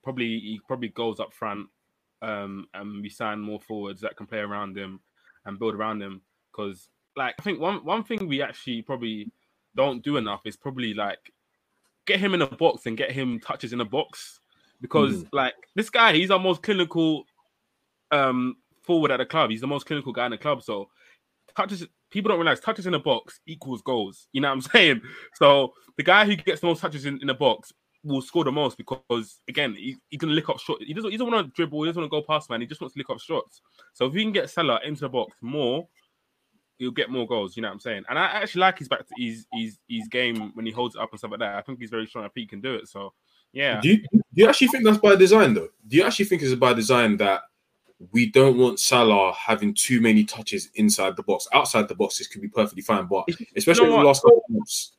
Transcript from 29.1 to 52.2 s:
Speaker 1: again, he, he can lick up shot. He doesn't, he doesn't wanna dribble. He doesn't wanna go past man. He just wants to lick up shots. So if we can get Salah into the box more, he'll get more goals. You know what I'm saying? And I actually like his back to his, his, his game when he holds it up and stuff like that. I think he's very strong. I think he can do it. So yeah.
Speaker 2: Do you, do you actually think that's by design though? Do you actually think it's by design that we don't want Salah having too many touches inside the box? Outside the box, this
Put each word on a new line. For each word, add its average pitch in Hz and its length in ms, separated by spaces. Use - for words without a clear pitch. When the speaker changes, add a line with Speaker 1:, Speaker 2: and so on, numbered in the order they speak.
Speaker 1:
again, 131 280
he, 127 200
he 151 80
can 151 180
lick 156 140
up - 100
shot. - 220
He 135 120
doesn't, 214 180
he 214 60
doesn't 247 140
wanna 208 160
dribble. 151 360
He 156 60
doesn't 170 120
wanna 151 80
go 151 120
past 151 280
man. 117 100
He 117 80
just 151 140
wants 135 140
to 139 40
lick 135 100
up 127 120
shots. - 400
So 123 140
if 135 60
we 208 100
can 214 100
get 196 160
Salah 139 340
into 143 180
the 143 80
box 123 320
more, 135 460
he'll 127 100
get 123 220
more 123 160
goals. 107 280
You 113 60
know 110 60
what 98 80
I'm 104 40
saying? 104 300
And 131 80
I 180 80
actually 196 360
like 185 180
his 135 80
back 135 200
to - 80
his, 113 380
his, 113 240
his 113 200
game 113 480
when 113 100
he 110 60
holds 123 240
it - 60
up 113 100
and 107 80
stuff 113 100
like 107 120
that. 104 120
I 101 80
think 127 180
he's 113 120
very 110 160
strong. 110 180
I 98 40
think 123 160
he - 20
can 101 140
do 131 120
it. 107 140
So 98 260
yeah. 131 280
Speaker 2:
Do 139 80
you, 214 80
do 214 220
you 214 160
actually 247 200
think 240 160
that's 214 120
by 208 180
design 185 380
though? 87 160
Do 120 100
you 185 60
actually 208 220
think 170 160
it's 131 140
by 123 180
design 113 440
that 98 260
we 117 200
don't 131 260
want 120 220
Salah 104 540
having 107 420
too 123 260
many 107 220
touches 107 500
inside 101 420
the - 60
box? - 320
Outside 123 340
the - 60
box, 98 240
this - 80